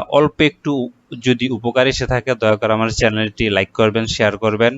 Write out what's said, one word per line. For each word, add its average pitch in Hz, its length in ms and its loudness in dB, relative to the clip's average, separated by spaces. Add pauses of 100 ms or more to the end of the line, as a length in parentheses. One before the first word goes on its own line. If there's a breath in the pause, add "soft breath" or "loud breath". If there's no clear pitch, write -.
অল্প 147 320 2
একটু 143 480 -2 (320)
যদি 123 280 0
উপকার 123 380 0
এসে 127 180 -2
থাকে, 123 300 -2
দয়া 107 200 2
করে 110 180 0
আমার 113 160 0
চ্যানেলটি 110 600 -2
লাইক 98 220 -2
করবেন, 113 340 0
শেয়ার 104 320 -2
করবেন 113 400 0